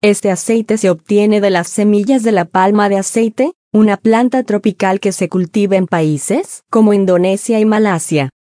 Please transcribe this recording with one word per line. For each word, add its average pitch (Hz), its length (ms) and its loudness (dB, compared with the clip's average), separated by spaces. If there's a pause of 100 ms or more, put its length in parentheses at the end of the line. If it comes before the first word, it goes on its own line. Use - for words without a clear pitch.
Este 208 280 0
aceite 220 460 -2
se 196 140 0
obtiene 208 500 0
de 202 80 0
las 175 200 -2
semillas 208 560 0
de 226 80 0
la 180 120 0
palma 202 460 0
de 196 80 0
aceite, 226 560 -2 (200)
una 214 220 4
planta 240 460 0
tropical 202 580 -2
que 196 120 -2
se 180 180 -4
cultiva 190 460 -2
en 185 100 0
países 170 840 -4
como 214 240 2
Indonesia 196 680 0
y 214 60 2
Malasia. 190 640 0 (160)